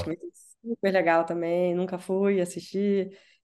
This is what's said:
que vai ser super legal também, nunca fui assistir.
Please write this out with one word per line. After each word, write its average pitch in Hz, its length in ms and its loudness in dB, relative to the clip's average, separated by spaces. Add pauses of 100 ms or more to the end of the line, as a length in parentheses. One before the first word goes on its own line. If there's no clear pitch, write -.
que 160 60 -6
vai 160 60 -4
ser - 340 -16 (180)
super 214 240 -2
legal 165 340 4
também, 170 500 0
nunca 185 220 -2
fui 190 440 0
assistir. 190 680 -2 (340)